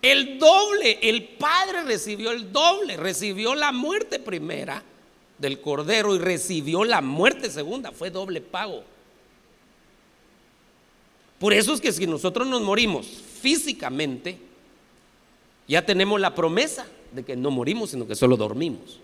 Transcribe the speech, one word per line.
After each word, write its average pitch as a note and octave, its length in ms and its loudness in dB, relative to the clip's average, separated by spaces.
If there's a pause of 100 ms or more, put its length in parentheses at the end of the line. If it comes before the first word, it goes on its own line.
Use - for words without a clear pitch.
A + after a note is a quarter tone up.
El C4+ 360 2
doble. F4+ 640 6
El A3 220 2
Padre F4+ 580 0
recibió A3 480 -4
el A3+ 220 -8
doble. E4 440 2
Recibió G3 580 -2
la D4 180 0
muerte D4+ 460 -2
primera D#3+ 640 -8 (560)
del C3+ 220 -6
Cordero F#3+ 540 0
y F3+ 40 2
recibió E3+ 680 0
la A3+ 160 2
muerte E3+ 500 0
segunda. D#3 420 -8
Fue F3 180 -10
doble F#3 300 -6
pago. F3 440 -10 (2500)
Por G#3 140 2
eso G#3+ 200 4
es C4+ 80 -2
que A#3+ 120 0
si E3 140 -2
nosotros F#3 420 -2
nos B3 140 -2
morimos G3+ 440 0 (340)
físicamente, D#3 1000 -4 (1300)
ya E3 160 2
tenemos G3+ 340 2
la F#3+ 160 0
promesa F#3 520 0 (260)
de B2 120 -12
que C3 120 -8
no C3 140 0
morimos, D#3 400 -2
sino A#2 160 -6
que G#2+ 100 -8
solo B2+ 200 6
dormimos. A2+ 680 -4